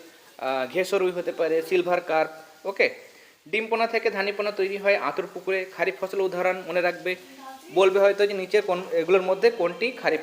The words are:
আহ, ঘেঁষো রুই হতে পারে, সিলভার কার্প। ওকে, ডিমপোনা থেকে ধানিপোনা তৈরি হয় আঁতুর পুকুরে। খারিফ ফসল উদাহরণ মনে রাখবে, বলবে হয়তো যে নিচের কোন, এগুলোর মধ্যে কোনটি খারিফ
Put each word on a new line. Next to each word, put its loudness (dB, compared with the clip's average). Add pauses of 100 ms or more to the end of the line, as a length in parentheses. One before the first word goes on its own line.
(380)
আহ, -4
ঘেঁষো 0
রুই 0
হতে -4
পারে, 0
সিলভার 0
কার্প। 0 (360)
ওকে, 2 (600)
ডিমপোনা 0
থেকে -2
ধানিপোনা -2
তৈরি -2
হয় 2
আঁতুর -2
পুকুরে। -4
খারিফ -2
ফসল -2
উদাহরণ 0
মনে 0
রাখবে, -2 (580)
বলবে 6
হয়তো 6
যে 2
নিচের 2
কোন, -2
এগুলোর 4
মধ্যে 2
কোনটি -2
খারিফ -2